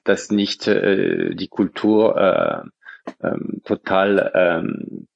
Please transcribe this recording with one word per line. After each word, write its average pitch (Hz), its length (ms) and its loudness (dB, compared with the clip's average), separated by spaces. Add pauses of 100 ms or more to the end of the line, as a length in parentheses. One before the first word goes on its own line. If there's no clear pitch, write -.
dass 98 260 0
nicht, 101 360 -2
äh, 98 680 2
die - 120 -8
Kultur, 107 680 0
äh, - 1120 -2
ähm, - 360 -6
total, 98 720 0
ähm, - 800 -2